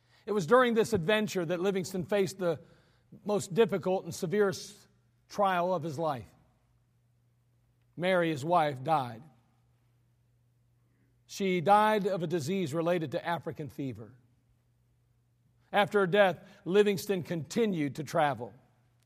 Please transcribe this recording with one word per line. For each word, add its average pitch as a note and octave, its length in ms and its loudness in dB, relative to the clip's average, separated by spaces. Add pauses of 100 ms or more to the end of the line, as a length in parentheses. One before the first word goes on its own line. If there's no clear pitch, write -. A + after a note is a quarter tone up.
(260)
It G3+ 60 -4
was G3+ 140 0
during A#3+ 280 6
this G#3+ 200 2
adventure F#3+ 500 0
that E3+ 160 -4
Livingstone F#3 440 -4
faced G3 340 -2
the E3+ 200 -2 (680)
most F#3+ 300 -4
difficult F#3 500 0
and E3 80 -10
severest F#3+ 640 -2 (540)
trial F#3 440 0
of E3 120 -4
his D3+ 140 -8
life. C#3+ 280 -4 (1700)
Mary, F3 340 2
his C#3+ 140 -4
wife, D3+ 380 0
died. C3 400 -2 (2000)
She F#3 340 -2
died G#3 480 4
of F3 160 -4
a - 20 -4
disease E3 480 -2
related E3 380 0
to E3+ 120 -4
African D#3+ 440 -6
fever. A#2 420 -10 (1600)
After G3+ 280 2
her G3 80 2
death, F#3 340 4 (220)
Livingstone G3 580 2
continued E3+ 720 -2
to D#3 80 -8
travel. C3 500 -2 (540)